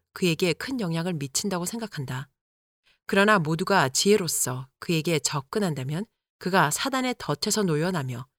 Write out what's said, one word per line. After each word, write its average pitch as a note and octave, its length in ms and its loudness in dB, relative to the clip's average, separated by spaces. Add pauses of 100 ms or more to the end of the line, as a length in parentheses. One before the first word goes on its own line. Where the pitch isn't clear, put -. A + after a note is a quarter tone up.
(140)
그에게 E3+ 400 2
큰 C4 260 -6
영향을 E3+ 340 -2
미친다고 E3+ 520 -4
생각한다. C#3+ 640 -8 (760)
그러나 G3+ 340 4
모두가 D#3+ 500 2
지혜로서 D3 800 0 (120)
그에게 D#3+ 400 0
접근한다면 D3+ 840 -2 (340)
그가 F3 320 4
사단의 C4 480 -2
덫에서 G#3 440 -2
놓여나며 D3+ 640 -2 (120)